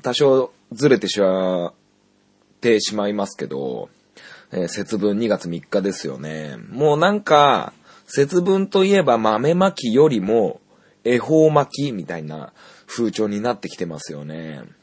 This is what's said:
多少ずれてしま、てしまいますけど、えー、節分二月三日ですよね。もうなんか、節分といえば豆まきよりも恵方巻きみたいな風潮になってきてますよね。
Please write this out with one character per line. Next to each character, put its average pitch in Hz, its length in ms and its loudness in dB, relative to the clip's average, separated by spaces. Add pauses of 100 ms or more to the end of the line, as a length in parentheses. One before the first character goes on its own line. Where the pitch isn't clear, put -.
多 123 120 -4
少 131 380 2 (200)
ず 131 180 2
れ 117 100 4
て 101 80 -4
し 104 120 -4
ま、 92 540 0 (880)
て 113 200 2
し 104 140 -6
ま 104 120 -2
い 104 60 -2
ま 98 140 -2
す - 100 -16
け 76 100 -8
ど、 65 420 -8 (640)
え 90 120 -4
ー、 85 40 -4
節 104 300 -6
分 101 220 0
二 117 80 0
月 98 200 -2
三 82 140 -8
日 101 200 -2
で 95 120 -2
す - 140 -10
よ 67 100 -10
ね。 76 400 -12 (120)
も 147 260 2
う - 20 2
な 175 140 2
ん 208 100 -2
か、 143 520 4 (340)
節 147 340 0
分 190 260 0
と 190 160 2
い 196 100 2
え 190 100 4
ば 120 140 4
豆 110 360 0
ま 185 180 2
き 117 220 -4
よ 147 140 6
り 120 120 0
も 101 400 0 (440)
恵 120 160 2
方 156 320 4
巻 143 340 0
き 135 60 -4
み 92 140 -8
た 85 120 -8
い 78 60 -10
な 76 300 -14 (340)
風 113 240 -2
潮 107 160 -2
に 104 120 -4
な 117 140 -2
っ 101 60 -16
て 95 100 -10
き - 80 -16
て 90 80 -8
ま 78 140 -10
す - 120 -14
よ 73 140 -12
ね。 78 380 -14 (200)